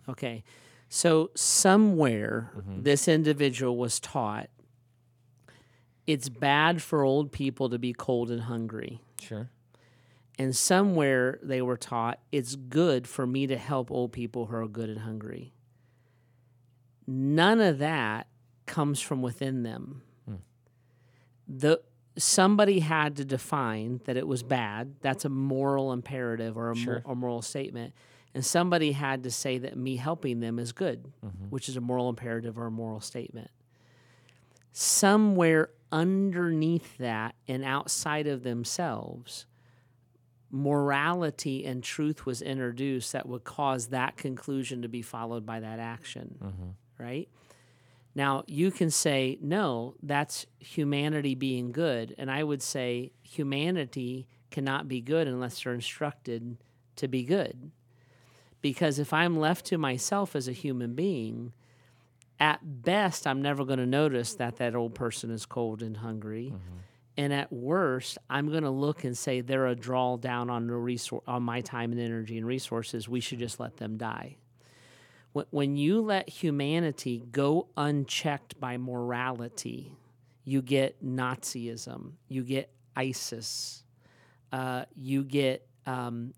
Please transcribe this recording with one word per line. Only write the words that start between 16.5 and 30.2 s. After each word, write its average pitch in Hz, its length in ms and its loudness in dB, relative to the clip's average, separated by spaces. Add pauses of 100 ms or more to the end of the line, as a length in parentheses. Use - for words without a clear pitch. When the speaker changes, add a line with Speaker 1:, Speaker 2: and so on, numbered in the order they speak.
Speaker 1:
none 151 540 6
of 165 180 6
that 131 480 0 (400)
comes 143 340 0
from 135 220 -2
within 127 400 -2
them. 123 400 -8 (240)
Speaker 2:
Hmm. 107 80 -8 (1120)
Speaker 1:
The, 147 340 4 (380)
somebody 202 640 6
had 151 360 2
to 139 80 -4
define 123 840 0
that 127 100 0
it 127 100 0
was 127 160 0
bad. 123 600 -2
That's 135 220 0
a 147 40 0
moral 135 640 2
imperative 120 640 -4
or 117 120 -2
a 117 40 -2
mo-, 117 80 -2
Speaker 2:
Sure. 120 240 -2
Speaker 1:
a 135 80 -6
moral 120 280 -4
statement. 135 520 -8 (400)
And 131 100 -2
somebody 175 480 4
had 135 320 -2
to 127 60 -4
say 127 280 -2
that 131 180 -8
me 131 200 -2
helping 131 440 -2